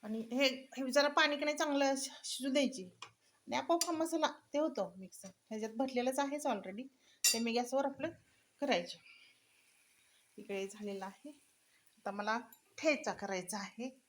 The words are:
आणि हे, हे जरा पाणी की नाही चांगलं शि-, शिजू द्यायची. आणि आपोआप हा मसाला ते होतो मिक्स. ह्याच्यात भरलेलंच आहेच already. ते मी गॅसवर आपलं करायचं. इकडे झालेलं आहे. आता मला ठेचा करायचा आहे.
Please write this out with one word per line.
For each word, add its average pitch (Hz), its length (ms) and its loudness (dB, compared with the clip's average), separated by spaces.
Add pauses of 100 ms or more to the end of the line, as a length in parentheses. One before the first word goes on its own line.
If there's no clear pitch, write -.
आणि 220 160 -4
हे, 247 280 2
हे 254 440 -2
जरा 285 160 8
पाणी 294 300 6
की 294 80 -2
नाही 302 120 0
चांगलं 285 400 4
शि-, - 160 -6 (100)
शिजू - 280 -4
द्यायची. 254 320 2 (200)
आणि - 520 -12
आपोआप 339 300 2
हा 349 60 -2
मसाला 320 360 0 (260)
ते 285 60 2
होतो 226 380 -2
मिक्स. 190 280 -16
ह्याच्यात 220 460 -8
भरलेलंच 254 480 0
आहेच 285 280 -2
already. 202 360 -4 (500)
ते 226 60 0
मी 233 140 0
गॅसवर 247 320 2
आपलं 277 240 -4 (520)
करायचं. 208 360 0 (1400)
इकडे 196 300 -8
झालेलं 202 380 -10
आहे. 196 240 -14 (680)
आता - 140 -6
मला 208 280 0 (380)
ठेचा 277 360 2
करायचा 190 460 -4
आहे. 220 500 -10